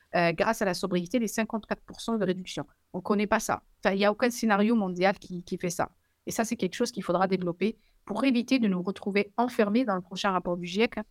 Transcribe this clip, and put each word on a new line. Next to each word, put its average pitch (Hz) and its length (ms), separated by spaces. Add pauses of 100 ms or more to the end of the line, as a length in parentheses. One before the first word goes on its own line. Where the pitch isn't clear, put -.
(160)
euh, 170 160
grâce 202 300
à 220 40
la 180 100
sobriété, 180 420
les 233 100
cinquante-quatre 214 540
pour - 180
cent 226 180
de 202 80
réduction. 185 400 (280)
On 180 80
connaît 208 260
pas 208 120
ça. - 240 (160)
Enfin, 190 160
il - 20
n'y 202 80
a 208 60
aucun 240 180
scénario 220 460
mondial 185 420
qui, 175 260
qui 185 140
fait 175 220
ça. - 100 (380)
Et - 40
ça, 233 140
c'est 226 100
quelque 185 200
chose 240 160
qu'il 185 120
faudra 180 240
développer 185 500 (280)
pour 214 180
éviter 254 360
de 226 80
nous 180 160
retrouver 202 540
enfermés 233 480
dans 202 100
le 180 60
prochain 190 300
rapport 180 260
du 175 100
giec 208 280 (160)